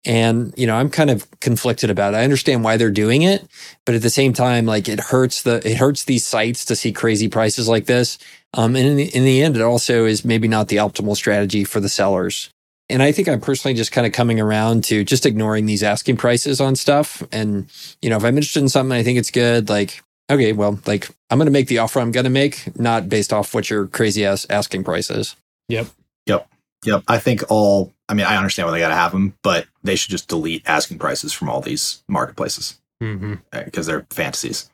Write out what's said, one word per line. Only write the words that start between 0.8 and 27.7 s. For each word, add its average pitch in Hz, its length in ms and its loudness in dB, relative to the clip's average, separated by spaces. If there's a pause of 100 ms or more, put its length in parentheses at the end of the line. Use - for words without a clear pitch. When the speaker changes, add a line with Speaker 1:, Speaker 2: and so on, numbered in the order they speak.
Speaker 1:
kind 147 220 2
of 104 160 -2 (140)
conflicted 117 500 0
about 101 240 0
it. - 20 0
I 113 60 2
understand 131 400 2
why 110 120 2
they're 110 140 2
doing 107 320 2
it, 196 240 2 (400)
but 120 80 2
at 113 80 2
the 120 80 2
same 135 240 2
time, 123 320 2
like, 107 240 0
it 104 100 -4
hurts 127 440 0
the, 117 240 0
it 113 100 0
hurts 135 280 2
these 127 200 0
sites 117 400 -2
to 117 100 0
see 110 160 -4
crazy 110 360 0
prices 110 400 0
like 113 180 2
this. 123 320 0 (380)
Um, 117 200 2
and 131 120 4
in 147 100 4
the, 139 180 -2
in 127 100 4
the 135 180 6
end, 156 140 2
it 113 40 2
also 117 440 2
is 110 200 0
maybe 113 220 2
not 110 220 0
the 104 80 0
optimal 104 380 -2
strategy 104 480 0
for 107 160 -2
the 98 100 -2
sellers. 95 600 -2 (400)
And 127 140 2
I 147 80 4
think 175 180 0
I'm 123 100 0
personally 135 360 -2
just 113 160 -2
kind 120 160 0
of 101 40 0
coming 117 280 0
around 107 460 2
to 107 180 0
just 131 240 0
ignoring 107 400 0
these 104 160 -2
asking 107 340 0
prices 123 420 0
on 135 160 2
stuff. 147 460 0 (100)
And, 104 360 -2 (340)
you 123 80 -2
know, 110 80 2
if 107 60 0
I'm 120 140 2
interested 147 260 0
in 135 60 4
something, 131 280 0
I 117 60 0
think 123 160 2
it's 120 120 -4
good, 120 380 2
like, 101 320 -2 (300)
okay, 127 200 4
well, 104 360 0
like, 104 220 -2 (200)
I'm 123 80 2
gonna 151 140 4
make 139 160 4
the 120 100 0
offer 113 220 0
I'm 117 120 0
gonna 123 200 0
make, 139 460 -2
not 113 300 0
based 104 240 0
off 104 220 -2
what 104 160 -4
your 104 160 -2
crazy 104 400 0
ass 98 240 -2
asking 101 340 -2
price 90 280 -4
is. - 240 -6 (340)
Speaker 2:
Yep. 113 180 -4 (380)
Speaker 3:
Yep. - 220 -2 (380)
Yep. 104 220 0
I 117 120 2
think 120 300 0
all, 101 440 2 (160)